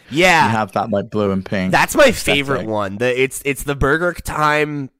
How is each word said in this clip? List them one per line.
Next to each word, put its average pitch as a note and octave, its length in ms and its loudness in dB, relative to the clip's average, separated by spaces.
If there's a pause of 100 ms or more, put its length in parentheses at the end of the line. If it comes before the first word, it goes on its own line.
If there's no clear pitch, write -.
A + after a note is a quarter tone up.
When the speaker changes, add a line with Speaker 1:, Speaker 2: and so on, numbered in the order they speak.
Speaker 1:
Yeah. D#3+ 360 4
Speaker 2:
You B2 40 2
have A2 220 -2
that, G2+ 180 -2
like, G2+ 220 -2
blue G#2+ 180 0
and F#2+ 160 -2
pink F#2+ 260 -4
Speaker 1:
That's D3 240 2
my D4 100 6
Speaker 2:
aesthetic. D3 340 2
Speaker 1:
favorite C3+ 260 -4
one. G#2 320 -4
The, B2 240 0
it's, C3 240 -2
it's C#3 180 -4
the C#3+ 120 -4
Burger D#3+ 380 0
Time D3+ 760 -2 (100)